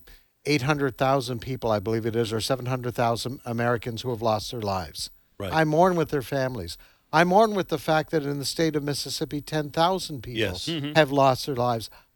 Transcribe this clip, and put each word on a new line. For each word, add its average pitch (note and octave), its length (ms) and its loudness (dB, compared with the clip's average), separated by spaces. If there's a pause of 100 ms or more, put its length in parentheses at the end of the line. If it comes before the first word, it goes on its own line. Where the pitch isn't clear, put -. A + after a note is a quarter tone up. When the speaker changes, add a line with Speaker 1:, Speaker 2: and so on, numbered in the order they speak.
(460)
Speaker 1:
eight D3 180 2
hundred C#3+ 340 0
thousand C3 420 0
people, B2 320 -4
I G#2+ 80 2
believe A2 260 -2
it A2 100 -2
is, A2+ 180 0
or A2 80 -2
seven B2+ 240 -2
hundred B2 300 -4
thousand A#2+ 500 -2
Americans A#2+ 560 -2
who B2+ 80 -6
have A2+ 120 -6
lost A2 300 0
their A#2+ 100 -8
lives. F#2+ 480 -6 (280)
Speaker 2:
Right. G2 160 -6
Speaker 1:
I D#3+ 100 4
mourn E3+ 320 4
with D#3 140 0
their D3 120 -2
families. C3 560 -4 (340)
I D#3+ 120 6
mourn G#3 320 6
with F3+ 140 0
the G3+ 80 -2
fact D#3 340 0
that D#3 120 0
in C#3+ 160 -4
the C3+ 60 -6
state D#3+ 300 0
of D3 80 0
Mississippi, C#3+ 580 -6
ten D3+ 280 -4
thousand E3 540 0
people A2 160 -6
Speaker 2:
Yes. F#2+ 280 -2
Mm-hmm. D3+ 280 -4
Speaker 1:
have D3 160 6
lost C3+ 340 4
their C#3+ 100 -4
lives. A#2+ 340 -2 (260)